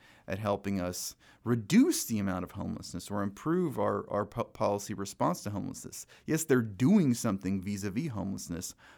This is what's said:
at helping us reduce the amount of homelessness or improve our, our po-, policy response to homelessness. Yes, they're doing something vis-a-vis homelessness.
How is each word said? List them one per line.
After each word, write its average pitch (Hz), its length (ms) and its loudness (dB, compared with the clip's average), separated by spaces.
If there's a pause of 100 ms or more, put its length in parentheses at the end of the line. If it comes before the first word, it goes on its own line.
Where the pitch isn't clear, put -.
(280)
at 98 100 -4
helping 101 420 0
us - 360 -4 (260)
reduce 123 640 4
the 113 140 -2
amount 92 260 -2
of - 80 -14
homelessness - 580 -8
or 101 120 -2
improve 151 560 -2
our, 101 320 0
our 101 160 0
po-, - 180 -6
policy 101 480 -2
response 131 500 -4
to - 60 -6
homelessness. 101 560 -8 (220)
Yes, 156 180 0
they're 131 160 8
doing 123 540 6
something 98 480 0
vis-a-vis 101 480 -4
homelessness. 98 640 -6 (240)